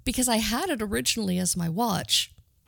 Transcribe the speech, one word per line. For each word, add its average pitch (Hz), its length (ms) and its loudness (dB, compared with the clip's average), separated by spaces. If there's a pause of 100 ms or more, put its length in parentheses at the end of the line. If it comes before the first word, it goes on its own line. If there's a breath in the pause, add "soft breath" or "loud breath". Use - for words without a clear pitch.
because 254 240 0
I 226 80 4
had 233 340 0
it 240 100 -2
originally 214 580 0
as 180 180 0
my 170 120 -2
watch, 190 640 0 (360)